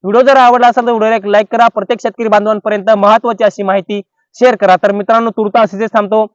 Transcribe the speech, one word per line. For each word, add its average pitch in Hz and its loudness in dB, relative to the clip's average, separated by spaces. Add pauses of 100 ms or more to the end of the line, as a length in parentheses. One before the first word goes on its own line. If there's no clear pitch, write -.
व्हिडिओ 202 2
जर 269 4
आवडला 247 4
असेल 240 0
तर 240 -2
व्हिडिओला 220 0
एक 196 -6
लाईक 208 0
करा. 233 2
प्रत्येक 220 -4
शेतकरी 226 -6
बांधवांपर्यंत 208 -2
महत्त्वाची 220 0
अशी 208 -2
माहिती 196 -4 (320)
शेअर 240 2
करा. 185 2
तर 202 0
मित्रांनो, 226 -2
तुर्तास 214 -2
इथेच 208 -6
थांबतो. 214 -2